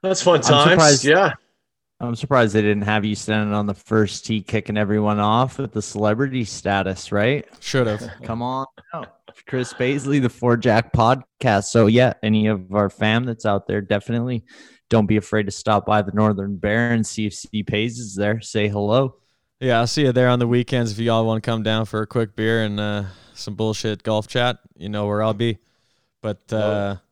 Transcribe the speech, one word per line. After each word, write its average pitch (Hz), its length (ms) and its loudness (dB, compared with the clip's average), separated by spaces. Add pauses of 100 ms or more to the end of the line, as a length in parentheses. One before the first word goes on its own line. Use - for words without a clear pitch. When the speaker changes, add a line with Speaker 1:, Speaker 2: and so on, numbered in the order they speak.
Speaker 1:
That's 190 200 -2
fun 175 140 6
Speaker 2:
I'm 143 80 2
Speaker 1:
times. 143 280 6
Speaker 2:
surprised 151 320 6
Speaker 1:
Yeah. 151 300 4 (640)
Speaker 2:
I'm 120 160 -6
surprised 117 380 2
they 110 80 4
didn't 104 220 0
have 104 200 0
you 104 120 -2
standing 107 400 -2
on 104 100 -2
the 101 80 -4
first 107 540 -2
tee 107 160 -4
kicking 107 340 -4
everyone 107 420 0
off 113 380 0
with 135 160 -8
the 107 80 -4
celebrity 113 640 -2
status, 98 680 -4
right? 117 340 0 (140)
Speaker 3:
Should've. 117 560 -2
Speaker 2:
<laughs> - 80 -20
Come 113 200 -8
on 131 240 -8 (260)
out. - 220 -14 (320)
Chris 127 260 -4
Paisley, 139 460 0
the 127 100 2
Four 120 280 2
Jack 113 360 2
Podcast. 117 720 2
So, 113 220 4
yeah, 120 260 4 (100)
any 107 240 2
of 95 260 -4
our 101 160 2
fam 110 340 0
that's 117 220 -8
out 101 220 0
there, 101 140 -2
definitely 117 600 -4 (460)
don't 110 180 4
be 107 100 2
afraid 104 300 0
to 98 40 -8
stop 104 340 -2
by 104 180 2
the 95 80 -6
Northern 101 460 0
Bear 110 340 0
and 113 140 0
see - 220 -6
if 101 80 -6
C - 280 -8
Pays 113 360 -2
is 104 160 -12
there. 104 260 0
Say 104 260 -2
hello. 104 480 0 (440)
Speaker 3:
Yeah, 123 200 2
I'll 120 80 0
see 147 160 -2
you 131 80 4
there 123 180 4
on 123 100 2
the 120 80 0
weekends 120 440 0
if 104 80 -10
y'all 113 260 2
wanna 110 160 -2
come 113 220 -4
down 110 220 -2
for 107 160 -6
a 104 60 -6
quick 113 280 -4
beer 110 280 0
and, 104 160 -4
uh, 104 240 -4 (300)
some - 220 -12
bullshit 110 480 -4
golf 107 240 -2
chat. 123 300 -2 (180)
You 90 140 -12
know 104 180 -4
where 104 160 -2
I'll 110 120 0
be. 113 220 -2 (640)
But, 104 200 -8 (100)
uh, 104 460 -2
Speaker 1:
Oh. - 20 -14 (120)